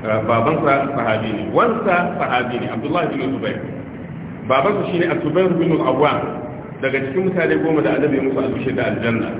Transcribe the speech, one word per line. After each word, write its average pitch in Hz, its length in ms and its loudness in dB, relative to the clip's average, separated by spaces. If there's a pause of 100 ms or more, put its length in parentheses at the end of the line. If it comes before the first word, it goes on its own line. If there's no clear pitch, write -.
Ah, 110 240 0
babansa 139 720 2
sahabi 110 320 0
ne, 104 120 -4 (120)
wansa 202 400 2 (240)
sahabi 123 400 0
ne, 104 80 -4
Abdullah 151 400 -2
bin 135 160 -4 (160)
Zubair. 107 200 -4 (840)
Babansa 175 480 2
shi 170 80 0
ne 170 60 4 (100)
Az-Zubair 170 400 2
bin 165 240 2
Al-Awwam, 131 400 2 (640)
daga 135 240 0
cikin 185 240 0
mutane 160 320 2
goma 156 240 2
da 151 80 2
Annabi 139 240 2
ya 131 80 -2
musu 131 160 0
albishir 127 320 -2
da 117 160 0
aljanna. 113 480 0